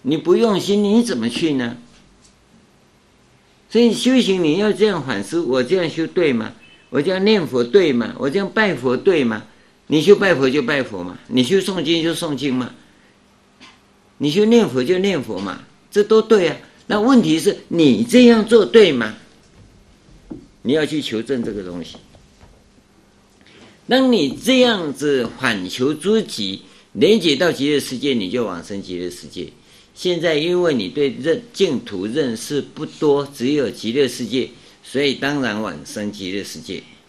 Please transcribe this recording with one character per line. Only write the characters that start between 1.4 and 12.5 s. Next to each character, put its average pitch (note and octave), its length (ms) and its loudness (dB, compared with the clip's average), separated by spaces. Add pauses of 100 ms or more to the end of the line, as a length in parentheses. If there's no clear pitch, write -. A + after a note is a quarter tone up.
呢？ A#2+ 240 -4 (1900)
所 A3 100 2
以 A#3 140 6
修 B3+ 260 2
行 F#3+ 240 2
你 D#3 140 2
要 G#3 160 0
这 G#3+ 140 2
样 E3+ 180 -2
反 G2+ 180 -4
思： E3 160 -4
我 C3 220 0
这 C#3 140 0
样 E3+ 140 -2
修 D#3 180 -6
对 D#3 260 0
吗？ A2 200 -6 (360)
我 D3 120 -2
这 F3+ 100 -2
样 F#3 120 -2
念 G#3 240 4
佛 B2 160 0
对 D3+ 300 4
吗？ A2+ 240 -4
我 C#3 120 -2
这 F#3+ 100 -2
样 G3 120 -4
拜 G#3+ 220 0
佛 B2 240 -2
对 E3+ 260 2
吗？ A2 220 -4 (420)
你 D3+ 140 0
修 F#3+ 140 8
拜 F#3+ 180 2
佛 C3+ 160 2
就 C#3+ 120 0
拜 C#3 200 -2
佛 G2 220 -8
嘛， F2+ 140 -12 (100)
你 B2 160 0
修 F3+ 140 2
诵 F#3 260 -2
经 E3 180 0
就 E3 120 -2
诵 D3+ 220 -6
经 C3 180 -4